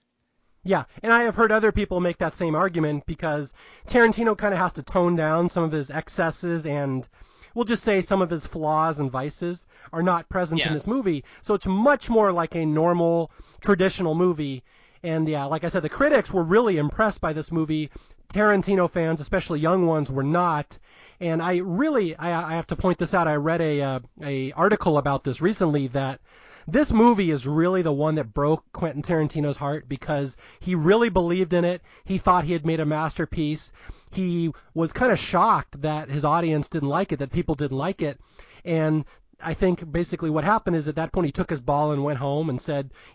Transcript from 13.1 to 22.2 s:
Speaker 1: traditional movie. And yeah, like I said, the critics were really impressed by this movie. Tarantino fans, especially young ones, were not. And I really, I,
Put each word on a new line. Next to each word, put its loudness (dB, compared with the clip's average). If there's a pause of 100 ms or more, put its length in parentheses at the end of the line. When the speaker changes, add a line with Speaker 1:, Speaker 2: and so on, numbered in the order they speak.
Speaker 1:
traditional 2
movie. 0 (400)
And -2
yeah, -2
like -4
I -4
said, -2
the -4
critics 2
were 2
really 4
impressed 0
by -4
this -8
movie. -2 (440)
Tarantino 4
fans, 0
especially -4
young 2
ones, 0
were -2
not. 0 (440)
And -2
I 0
really, 0
I, -4